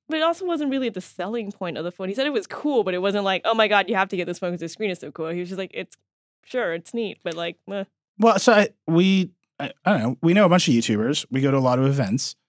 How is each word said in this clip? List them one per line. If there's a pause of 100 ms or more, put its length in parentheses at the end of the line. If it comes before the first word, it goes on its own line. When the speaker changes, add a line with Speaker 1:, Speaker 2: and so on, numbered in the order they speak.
Speaker 1:
but
it
also
wasn't
really
the
selling
point
of
the
phone.
He
said
it
was
cool,
but
it
wasn't
like,
"Oh
my
God,
you
have
to
get
this
phone
'cause
the
screen
is
so
cool."
He
was
just
like,
"It's, (500)
sure,
it's
neat,
but,
like,
meh." (340)
Speaker 2:
Well,
so
I, (180)
we, (260)
I, (120)
I
don't
know.
We
know
a
bunch
of
YouTubers.
We
go
to
a
lot
of
events. (120)